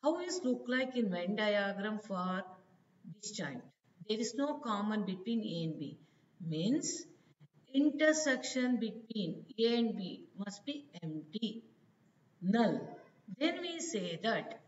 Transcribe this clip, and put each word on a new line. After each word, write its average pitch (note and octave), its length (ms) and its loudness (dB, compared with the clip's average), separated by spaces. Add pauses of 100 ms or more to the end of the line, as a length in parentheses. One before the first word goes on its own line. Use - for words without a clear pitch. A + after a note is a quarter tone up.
How E4 200 2
is - 200 -2
look B3 280 2
like B3+ 260 0
in A3 160 2
Venn F3+ 240 0
diagram G#3 640 2
for F#3 440 -2 (760)
disjoint? C#3+ 400 -6 (460)
There G#3+ 120 2
is A#3 160 -2
no C#4+ 240 0
common G#3+ 460 0
between G#3+ 380 0
A E3+ 220 -2
and D3+ 140 -2
B. - 180 -8 (500)
Means F3 560 0 (720)
intersection C#4 1040 4
between G#3 680 -4 (140)
A A#3 180 4
and A3 200 2
B - 300 -8 (100)
must G3 280 -8
be C#4+ 200 -6 (180)
empty, E3 600 -6 (760)
null. G3 560 2 (400)
Then E4+ 240 2
we E4+ 200 -6
say F3 420 -4
that G#3+ 440 -2